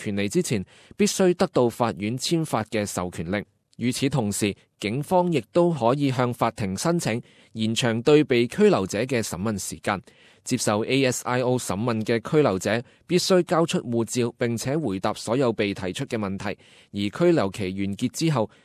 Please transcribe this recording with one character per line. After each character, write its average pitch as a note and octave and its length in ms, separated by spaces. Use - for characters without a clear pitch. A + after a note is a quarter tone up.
權 G2+ 140
利 G2+ 140
之 F3 120
前， G#2 220
必 G#3 100
須 F#3 280
得 F#3 140
到 B2 200
法 A2+ 300
院 G#2+ 200
簽 D#3+ 280
發 A2+ 180
嘅 G#2 220
授 F2+ 260
權 E2+ 180
令。 G2+ 140
與 A#2+ 160
此 C#3 160
同 B2 200
時， G2+ 240
警 A2 240
方 F3+ 300
亦 C#3 100
都 F3 180
可 B2 220
以 C#3+ 180
向 B2 220
法 A#2 180
庭 F#2+ 240
申 E3+ 240
請 A#2 220
延 A2 200
長 A#2 280
對 D3+ 240
被 A#2+ 200
拘 G#3 240
留 G#2+ 160
者 G2 180
嘅 B2+ 200
審 - 180
問 G#2+ 160
時 F#2 200
間。 G2 240
接 C3 140
受 G#2+ 260
A C3 220
S B2+ 200
I B2 160
O B2+ 160
審 G2 240
問 A2+ 220
嘅 A#2 160
拘 D#3 120
留 G2+ 180
者 G#2+ 220
必 F3 100
須 F3+ 260
交 E3 220
出 F3 180
護 A#2 200
照， A#2+ 340
並 A#2 200
且 C3 200
回 G2+ 220
答 G#2+ 140
所 A2+ 240
有 B2 160
被 G2+ 200
提 F#2 200
出 C#3+ 140
嘅 A#2 100
問 G2 200
題。 F#2+ 200
而 G2+ 80
拘 F3 140
留 A2 200
期 G#2 120
完 G2 320
結 B2 140
之 E3 220
後， A#2 180